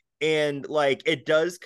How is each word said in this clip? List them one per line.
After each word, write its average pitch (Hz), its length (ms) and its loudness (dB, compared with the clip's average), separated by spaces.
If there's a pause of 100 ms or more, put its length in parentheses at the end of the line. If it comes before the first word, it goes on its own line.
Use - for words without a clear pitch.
(220)
and, 151 460 0
like, 143 380 0
it 151 200 -2
does 160 400 0